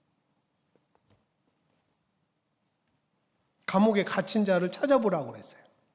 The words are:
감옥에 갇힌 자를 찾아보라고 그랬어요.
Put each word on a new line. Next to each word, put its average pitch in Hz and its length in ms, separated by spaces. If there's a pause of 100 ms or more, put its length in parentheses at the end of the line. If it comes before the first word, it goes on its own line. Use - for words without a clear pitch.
(3750)
감옥에 202 380
갇힌 196 420
자를 180 260
찾아보라고 202 600
그랬어요. - 300 (340)